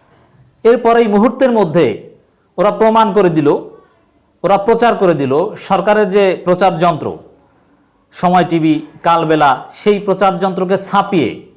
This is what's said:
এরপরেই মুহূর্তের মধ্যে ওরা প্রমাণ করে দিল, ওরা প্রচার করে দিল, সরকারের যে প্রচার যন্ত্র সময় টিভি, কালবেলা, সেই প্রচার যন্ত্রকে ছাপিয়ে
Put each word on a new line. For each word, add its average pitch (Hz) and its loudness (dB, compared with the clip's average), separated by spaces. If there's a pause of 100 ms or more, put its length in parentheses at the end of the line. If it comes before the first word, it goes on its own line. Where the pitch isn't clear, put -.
(640)
এরপরেই 233 2
মুহূর্তের 214 2
মধ্যে 165 -2 (420)
ওরা 196 2
প্রমাণ 220 2
করে 190 2
দিল, 156 0 (960)
ওরা 185 0
প্রচার 226 0
করে 190 0
দিল, 143 -2
সরকারের 202 0
যে 190 0
প্রচার 180 0
যন্ত্র 147 -2 (960)
সময় 180 0
টিভি, 160 0 (180)
কালবেলা, 160 0
সেই 208 -2
প্রচার 190 -2
যন্ত্রকে 185 -2
ছাপিয়ে 185 -2 (120)